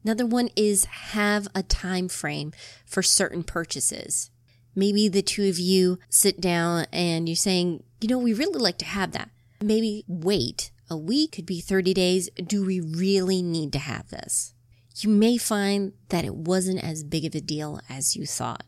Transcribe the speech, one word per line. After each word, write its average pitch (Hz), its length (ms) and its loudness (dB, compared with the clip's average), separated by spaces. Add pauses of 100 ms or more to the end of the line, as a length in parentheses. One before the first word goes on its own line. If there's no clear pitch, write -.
Another 220 240 0
one 240 300 2
is 208 300 4
have 208 680 -2
a 190 80 -2
time 185 460 -2
frame 151 440 -6 (320)
for - 200 -2
certain 175 400 2
purchases. - 840 -4 (460)
Maybe 202 300 4
the 190 160 4
two 202 260 -2
of 175 120 0
you 180 400 4 (100)
sit - 300 4
down 170 520 2
and 165 360 0
you're 165 80 -2
saying, 180 480 0 (160)
"You 220 80 -2
know, 254 100 2
we 240 140 2
really 311 260 0
like 208 200 0
to - 60 -8
have 185 280 -4
that." - 180 -10 (320)
Maybe 214 460 0
wait 175 640 -2 (180)
a 165 60 -6
week, 240 340 0
could 170 160 -12
be 175 140 -4
thirty 190 340 2
days. 180 340 4 (160)
Do 196 220 -2
we 185 140 0
really 185 600 0
need 165 340 -2
to 143 40 -2
have 135 300 -8
this? - 440 -6 (440)
You 208 140 0
may 220 260 6
find 202 560 0 (160)
that 175 160 0
it - 100 -4
wasn't 185 480 0
as 156 220 -6
big 151 200 -4
of 160 120 -6
a 151 40 -2
deal 151 480 -6
as - 280 -2
you 147 100 -8
thought. - 420 -6